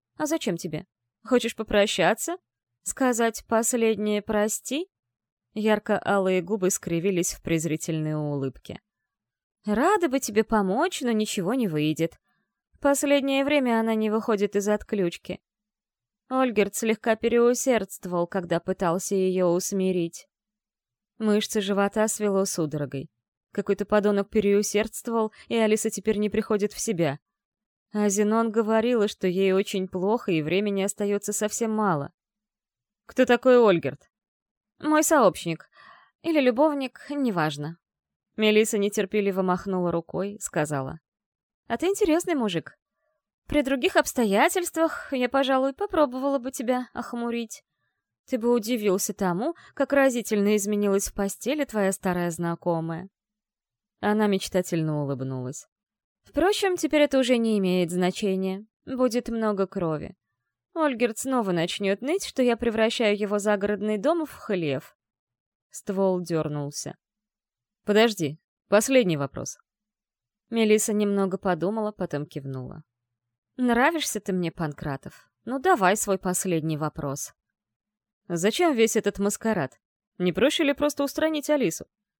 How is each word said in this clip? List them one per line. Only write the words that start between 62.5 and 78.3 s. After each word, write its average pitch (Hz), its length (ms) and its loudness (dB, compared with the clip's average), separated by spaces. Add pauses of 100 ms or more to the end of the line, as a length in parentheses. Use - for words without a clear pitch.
превращаю 220 600 0
его 208 220 -2
загородный 208 580 0
дом 302 280 0
в - 80 -14
хлев". 160 640 -4 (720)
Ствол 190 520 -2
дёрнулся. 147 720 -6 (920)
"Подожди, 208 540 2 (300)
последний 214 480 4
вопрос". 139 400 -8 (920)
Мелисса 220 440 2
немного 196 440 0
подумала, 202 540 -2
потом 156 340 -6
кивнула. 135 580 -10 (760)
"Нравишься 254 600 0
ты 190 140 -4
мне, 175 180 -2
Панкратов. - 800 -8 (160)
Ну 254 140 -4
давай 233 360 4
свой 196 220 -2
последний 165 600 -2
вопрос". 147 560 -6 (960)
"Зачем 226 460 0